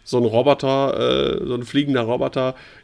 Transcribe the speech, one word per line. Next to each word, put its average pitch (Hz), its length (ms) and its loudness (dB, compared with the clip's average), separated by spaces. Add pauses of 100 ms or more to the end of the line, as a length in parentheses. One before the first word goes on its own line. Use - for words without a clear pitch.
so - 160 -2
ein 120 60 2
Roboter, 135 1160 2
äh, - 40 -6
so 127 80 -4
ein 120 100 -6
fliegender 143 380 0
Roboter 131 540 -2 (280)